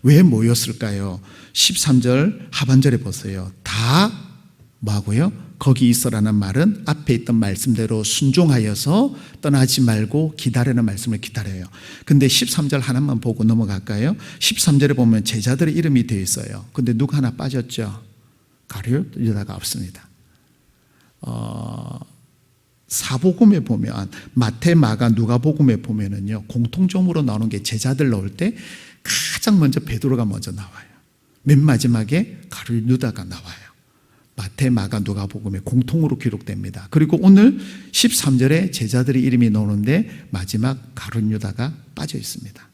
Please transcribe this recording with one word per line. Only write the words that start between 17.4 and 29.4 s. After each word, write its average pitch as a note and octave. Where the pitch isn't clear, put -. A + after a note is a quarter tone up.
가룟 A#2
유다가 G#2+
없습니다. -
어, -
사복음에 F3
보면, A2
마태, B2
마가, A#2
누가복음에 A#2+
보면은요, G#2
공통점으로 F3
나오는 A2
게 G2+
제자들 B2+
나올 G2
때 F#3+
가장 -